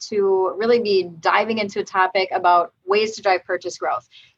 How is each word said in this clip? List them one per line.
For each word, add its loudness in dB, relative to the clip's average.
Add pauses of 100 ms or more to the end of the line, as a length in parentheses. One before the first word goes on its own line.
to 0
really 2
be 0 (100)
diving 0
into -6
a -4
topic 0
about 2 (100)
ways -2
to -16
drive 0
purchase -6
growth. -6 (300)